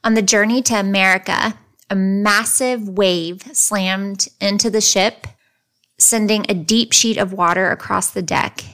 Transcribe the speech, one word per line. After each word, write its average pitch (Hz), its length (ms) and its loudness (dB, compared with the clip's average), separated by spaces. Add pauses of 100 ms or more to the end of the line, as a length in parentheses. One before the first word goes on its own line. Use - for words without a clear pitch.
On 226 100 0
the 220 80 2
journey 214 420 2
to 240 120 0
America, 196 800 0 (320)
a 196 60 -2
massive 208 920 0
wave 185 560 -2 (100)
slammed 196 720 -2 (140)
into 202 280 0
the 214 120 0
ship, - 460 0 (720)
sending 214 500 2
a 214 60 0
deep 214 400 0
sheet 226 240 2
of 190 160 -2
water 185 360 2
across - 420 -4
the 196 100 -6
deck - 420 -2 (100)